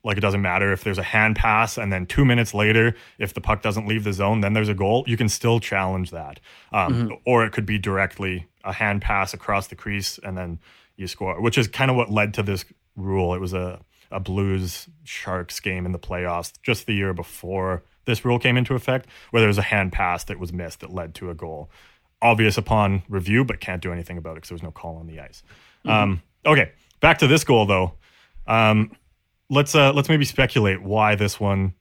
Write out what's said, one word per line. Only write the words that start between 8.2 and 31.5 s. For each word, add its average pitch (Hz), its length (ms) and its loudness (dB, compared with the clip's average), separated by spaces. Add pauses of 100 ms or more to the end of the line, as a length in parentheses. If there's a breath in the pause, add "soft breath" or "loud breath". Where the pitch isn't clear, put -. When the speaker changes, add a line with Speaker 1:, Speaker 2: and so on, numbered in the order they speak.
Speaker 1:
a 95 100 -6
hand 101 280 -2
pass 98 320 -2
across 98 340 -4
the - 80 -16
crease 101 480 -8
and 95 140 -8
then 85 220 -8 (380 soft breath)
you 95 100 -10
score, 90 320 -6
which 113 200 2
is 117 80 0
kinda 131 260 0
what 120 180 0
led 107 220 0
to 113 100 -2
this 98 220 -4 (300)
rule. 95 400 -2
It 90 40 -6
was 92 140 -6
a, 92 260 -6 (300 soft breath)
a 98 100 -8
Blues 95 720 -2 (140)
Sharks 92 560 -8
game 92 260 -6
in 90 60 -4
the 87 80 -6
playoffs 90 520 -6 (120)
just - 240 -4
the 120 60 -2
year 98 200 -2
before 92 680 -6 (220)
this 117 200 -2
rule 120 140 2
came 123 180 2
into 123 160 0
effect, 127 340 -2 (220 loud breath)
where 117 120 2
there 110 60 6
was 101 120 4
a - 20 0
hand 98 300 0
pass 87 320 -2
that 87 160 -10
was 87 120 -8
missed 87 280 -10
that - 120 -16
led 87 240 -10
to 90 140 -10
a 85 60 -10
goal. 80 340 -12 (520 soft breath)
Obvious 110 360 4
upon 101 520 2
review, 101 360 0
but 117 140 -6
can't 92 220 -8
do 90 100 -6
anything 87 260 -10
about 80 200 -12
it 80 40 -18
'cause - 80 -20
there 87 60 -12
was 80 80 -12
no 80 80 -12
call 82 260 -14
on 82 100 -16
the 80 120 -16
ice. 67 240 -20 (420 soft breath)
Speaker 2:
Mm-hmm. - 60 -4
Speaker 1:
Um, 101 300 2 (240)
okay, 143 260 4 (280 soft breath)
back 156 200 6
to 151 80 6
this 147 160 6
goal, 113 240 6
though. 92 260 0 (540 soft breath)
Um, 107 440 4 (600)
let's, 143 240 2
uh, 139 180 8
let's 143 160 2
maybe 151 160 6
speculate 104 560 2
why 107 340 2
this 101 240 0
one 98 420 0